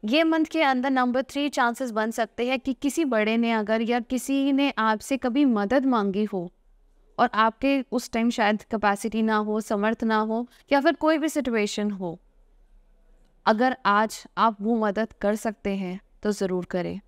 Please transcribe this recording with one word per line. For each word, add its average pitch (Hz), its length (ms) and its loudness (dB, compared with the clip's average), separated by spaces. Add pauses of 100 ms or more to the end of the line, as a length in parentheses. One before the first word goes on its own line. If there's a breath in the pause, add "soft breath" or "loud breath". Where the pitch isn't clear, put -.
ये 285 180 2
मंथ 320 220 2
के 320 160 -2
अंदर 269 280 2
नंबर 254 320 0
थ्री 285 280 -4
चांसेस 240 420 -2
बन 220 200 -2
सकते 233 380 -4
हैं 262 100 0
कि 269 140 -4
किसी 294 320 -2
बड़े 220 320 2
ने 233 140 0
अगर 220 300 0
या 240 180 0
किसी 269 520 -2
ने 277 260 2
आपसे 220 400 0
कभी 262 280 2
मदद 240 400 2
मांगी 208 380 2
हो 190 300 -6 (680)
और 233 140 4
आपके 233 580 2
उस 240 200 -4
टाइम 233 180 0
शायद 214 340 0
कैपेसिटी 214 580 -2
ना 220 140 2
हो, 214 260 -2
समर्थ 214 420 -2
ना 220 140 2
हो 220 300 -2 (240 soft breath)
या 277 100 4
फिर 311 120 4
कोई 311 240 2
भी 294 120 -2
सिचुएशन 220 640 -2
हो, 180 280 -8 (1300)
अगर 233 400 2
आज 208 380 0 (140)
आप 214 240 2
वो 220 140 0
मदद 220 380 -2
कर 208 220 0
सकते 208 400 -6
हैं 190 260 -6 (220)
तो 214 80 0
ज़रूर 185 340 -2
करें। 175 420 -6